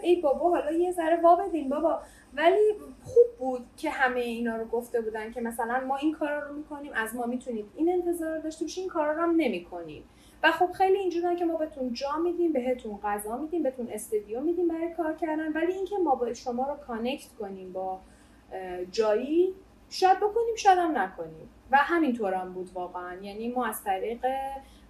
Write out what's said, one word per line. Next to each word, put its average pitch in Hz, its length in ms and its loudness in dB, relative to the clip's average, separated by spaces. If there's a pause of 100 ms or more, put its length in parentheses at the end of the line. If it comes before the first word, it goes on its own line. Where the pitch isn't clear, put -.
ای 349 180 4
بابا، 294 280 4
حالا 302 220 2
یه 349 200 2
ذره 339 300 2
وا 339 140 10
بدین 330 340 -2
بابا. 302 320 0 (320)
ولی 392 400 4 (300)
خوب 480 360 6
بود 254 260 -4 (120)
که 311 120 -4
همه 247 300 0
اینا 233 360 -2
رو 226 100 -6
گفته 233 360 -2
بودن 220 300 -6
که 247 100 -8
مثلاً 233 460 -2
ما 277 100 -2
این 302 160 0
کارا 294 340 -4
رو 285 80 -10
می‌کنیم، 294 380 -12
از 220 220 -4
ما 247 100 -4
می‌تونید 240 400 -6 (100)
این 330 160 2
انتظار 330 480 -2
داشته 311 260 -6
باشین، 370 160 -8
این 370 80 -4
کارا 302 240 0
رو 320 80 -2
هم 339 160 2
نمی‌کنیم. 175 680 -4 (400)
و 320 80 8
خب 359 200 4
خیلی 381 260 4
اینجوریه 349 380 0
که 349 100 0
ما 330 120 0
بهتون 269 360 -4
جا 277 300 -4
می‌دیم، 349 300 2
بهتون 240 500 -2
غذا 208 340 -2
می‌دیم، 311 260 -4
بهتون 254 260 -2
استودیو 214 520 -4
می‌دیم 349 260 0
برای 330 260 -2
کار 320 220 -2
کردن، 311 360 -2
ولی 339 220 0
اینکه 392 240 -4
ما 294 180 4
با 240 180 -2
شما 254 360 -4
رو 294 60 -4
کانکت 247 540 -6 (100)
کنیم 190 340 -10
با، 190 260 -6 (520)
اه، 185 340 -8
جایی، 240 680 2 (360)
شاید 381 280 6
بکنیم، 453 380 0
شاید 381 240 6
هم 320 180 2
نکنیم. 165 520 -8 (220)
و 269 60 6
همینطور 254 560 2
هم 185 200 -4
بود 180 200 -10
واقعاً. 180 480 -8
یعنی 214 300 -8
ما 247 140 0
از 220 180 -6
طریق 208 420 -2 (640)